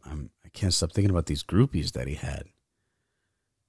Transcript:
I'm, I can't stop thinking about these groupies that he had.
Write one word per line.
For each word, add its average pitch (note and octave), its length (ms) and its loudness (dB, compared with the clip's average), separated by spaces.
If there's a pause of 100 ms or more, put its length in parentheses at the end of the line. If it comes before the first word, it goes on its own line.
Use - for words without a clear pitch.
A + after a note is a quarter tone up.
I'm, C#2 240 -10 (160)
I - 40 -20
can't F#2 240 0
stop - 180 0
thinking G2+ 200 4
about E2+ 140 2
these D2 180 -4
groupies E2+ 500 2
that C2+ 140 -6
he C#2+ 80 -4
had. C#2 280 -8 (1300)